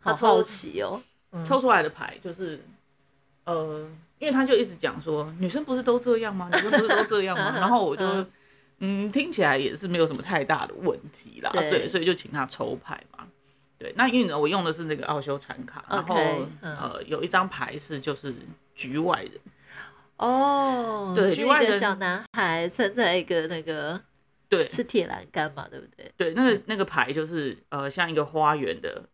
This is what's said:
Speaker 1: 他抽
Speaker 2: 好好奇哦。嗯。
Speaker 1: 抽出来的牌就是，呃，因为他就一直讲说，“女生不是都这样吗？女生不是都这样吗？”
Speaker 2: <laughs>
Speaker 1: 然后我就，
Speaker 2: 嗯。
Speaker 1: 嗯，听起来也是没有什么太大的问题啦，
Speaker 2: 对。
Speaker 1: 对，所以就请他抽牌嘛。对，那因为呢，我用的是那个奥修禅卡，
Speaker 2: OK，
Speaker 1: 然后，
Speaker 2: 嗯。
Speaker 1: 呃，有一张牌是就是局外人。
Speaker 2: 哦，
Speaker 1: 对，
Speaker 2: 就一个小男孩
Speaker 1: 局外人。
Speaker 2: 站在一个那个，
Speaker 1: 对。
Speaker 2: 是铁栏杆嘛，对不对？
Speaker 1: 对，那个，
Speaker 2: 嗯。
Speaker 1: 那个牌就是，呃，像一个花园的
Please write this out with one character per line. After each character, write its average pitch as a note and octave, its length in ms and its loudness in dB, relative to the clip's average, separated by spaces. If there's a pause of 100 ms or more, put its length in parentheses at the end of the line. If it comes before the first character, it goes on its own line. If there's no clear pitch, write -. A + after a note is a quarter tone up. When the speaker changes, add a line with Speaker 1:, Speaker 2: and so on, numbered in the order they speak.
Speaker 1:
他 A3 120 0
抽 A#3 140 2
Speaker 2:
好 G#3 80 10
好 F3+ 80 6
奇 - 400 -4
哦。 G3 180 -4 (300)
嗯。 E3+ 140 -10
Speaker 1:
抽 C4+ 140 2
出 B3+ 120 4
来 F#3+ 120 6
的 D3+ 60 0
牌 - 320 -10
就 F3 140 -12
是， E3 260 -8 (840)
呃， D#3 420 -4 (320)
因 - 80 -4
为 D4 60 2
他 C4 120 4
就 C4 120 4
一 A3 80 4
直 F#3+ 120 -10
讲 D3 240 -4
说 D3+ 300 -4 (100)
，“女 F#3 80 0
生 C#4+ 160 -4
不 C4+ 100 -2
是 B3+ 80 -2
都 A#3+ 160 4
这 A#3+ 200 2
样 A3 160 -4
吗？ F3+ 180 -6
女 G3 60 4
生 G#3 120 0
不 C#4+ 80 4
是 A3 100 2
都 A#3 160 4
这 G#3 180 0
样 F#3+ 140 0
吗？” G3 200 0
Speaker 2:
<laughs> A3 40 0
Speaker 1:
然 F#3 80 4
后 A#3 160 6
我 D3 120 0
就， F#3+ 80 -2
Speaker 2:
嗯。 F#3+ 220 0 (580)
Speaker 1:
嗯， G3 280 -2
听 C#4+ 180 2
起 G#3+ 120 0
来 C#3+ 140 6
也 C#3 200 -2
是 F#3+ 100 -8
没 F3 100 -2
有 E3 80 6
什 D#3 120 -2
么 - 40 -8
太 E3+ 220 -2
大 D#3 240 0
的 - 80 -12
问 - 240 -2 (140)
题 - 280 -20
啦， B1 120 -4
Speaker 2:
对。 D3+ 180 0
Speaker 1:
对， - 160 2
所 F#3 140 -2
以 E3 40 -2
就 F3+ 80 4
请 - 200 -6
他 C#3+ 140 -2
抽 A#2 280 -6
牌 - 260 -12 (160)
嘛。 - 80 -18 (540)
对， - 180 -12
那 B3 120 4
因 B3 120 4
为 A3 60 4
呢， D3+ 100 -2
我 D3+ 120 2
用 F#3 160 2
的 D#3+ 80 0
是 E3+ 120 -6
那 D#3 120 -2
个 - 100 -6
奥 D3+ 140 -2
修 C#3 180 -4
禅 - 260 -12
卡， - 240 -16
Speaker 2:
OK， E3+ 260 -2
Speaker 1:
然 D#3+ 220 2
后， C3+ 100 -4 (160)
Speaker 2:
嗯。 D3+ 160 -10
Speaker 1:
呃， C3+ 260 -8
有 D#3 180 -4
一 F3 60 -4
张 F#3+ 200 2
牌 - 300 -10
是 C#3+ 220 -10
就 D3 120 -4
是 C#3 220 -8 (400)
局 C3 240 -6
外 E3+ 240 0
人。 - 100 -14 (840)
Speaker 2:
哦， B3 1000 0
Speaker 1:
对， G3 180 4
Speaker 2:
就 F#3 120 0
一 C#4 220 6
个 G#3+ 60 4
小 G3+ 220 2
男 F#3+ 380 -2
孩 - 0 -
Speaker 1:
局 A3+ 100 0
外 E3 200 2
人。 F3 80 -2
Speaker 2:
站 G3+ 240 0
在 G3+ 220 2
一 F3+ 60 2
个 E3 240 0
那 E3 160 -6
个， D#3 380 -4 (480)
Speaker 1:
对。 F3 180 4
Speaker 2:
是 - 160 -4
铁 A3+ 240 0
栏 - 240 -8
杆 D#3 240 -2
嘛， C#3 160 -12
对 C3+ 80 -16
不 C#3+ 80 -18 (100)
对？ - 200 -20
Speaker 1:
对， E3 180 0
那 A#3 80 4
个， B3 140 6
Speaker 2:
嗯。 G3+ 100 -4
Speaker 1:
那 G#3+ 100 -4
个 F#3+ 80 2
牌 C3 280 0
就 D#3 120 0
是， D#3 320 -4 (120)
呃， C#3 200 -6
像 E3+ 220 -2
一 D#3+ 40 -4
个 D3+ 100 2
花 D3+ 320 2
园 G2+ 240 -4
的 - 200 -8 (140)